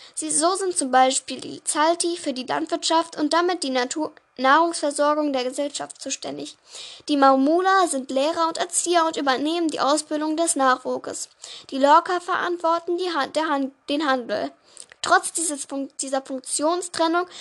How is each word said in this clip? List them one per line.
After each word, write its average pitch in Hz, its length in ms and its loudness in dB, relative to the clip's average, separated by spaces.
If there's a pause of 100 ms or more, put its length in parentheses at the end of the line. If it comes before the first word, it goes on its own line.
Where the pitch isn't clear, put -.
(140)
Sie, 214 160 -8
so 311 240 2
sind 370 240 -4
zum 262 140 -2
Beispiel 262 480 4
die - 240 -12
Zalti 339 520 0
für 294 160 -6
die 254 120 -6
Landwirtschaft 330 720 -2
und 302 160 -2
damit 349 320 0
die 269 60 -4
Natur-, 254 420 -2 (240)
Nahrungsversorgung 294 960 2
der 254 100 -2
Gesellschaft 285 580 -6
zuständig. - 560 -10 (520)
Die 294 80 2
Mamula 320 720 6
sind 269 240 -4
Lehrer 320 340 0
und 330 120 -4
Erzieher 349 460 0
und 320 120 -2
übernehmen 302 500 0
die 302 140 -2
Ausbildung 302 560 0
des 330 180 0
Nachwuchses. 262 720 -2 (420)
Die 269 80 -6
Lorca 339 420 6
verantworten 349 800 -2
die 359 140 -4
Han-, 285 200 -2
der 320 160 0
Han-, 277 240 -2 (160)
den 294 180 -2
Handel. 262 460 -2 (500)
Trotz - 300 0
dieses 320 320 -6
Fun-, 277 260 -8 (100)
dieser 269 220 -4
Funktionstrennung 330 1040 -2 (140)